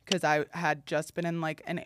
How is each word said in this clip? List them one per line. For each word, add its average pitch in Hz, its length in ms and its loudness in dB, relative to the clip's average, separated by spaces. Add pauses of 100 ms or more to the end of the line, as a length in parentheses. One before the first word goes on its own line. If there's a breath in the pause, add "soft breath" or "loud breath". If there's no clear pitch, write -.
'Cause 185 160 2
I 151 300 4
had 151 340 0
just 156 280 -2
been 175 120 -2
in, 170 140 -2
like, 156 260 -4
an 170 200 -4